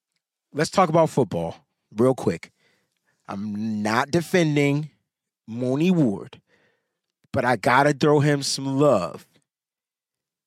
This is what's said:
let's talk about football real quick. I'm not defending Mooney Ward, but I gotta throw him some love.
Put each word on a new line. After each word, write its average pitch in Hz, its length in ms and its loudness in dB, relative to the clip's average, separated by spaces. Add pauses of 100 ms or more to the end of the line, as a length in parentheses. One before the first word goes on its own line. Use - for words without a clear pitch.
(520)
let's 147 200 -4
talk 180 180 2
about 160 220 4
football 85 520 -4 (320)
real 127 200 2
quick. - 360 -4 (760)
I'm 104 560 -8
not 117 260 -2
defending 151 800 0 (560)
Mooney 127 460 -2
Ward, 135 500 -2 (920)
but - 140 -2
I 123 100 2
gotta 135 380 2
throw 147 260 2
him 143 220 0
some 135 380 -4
love. 110 480 0 (1200)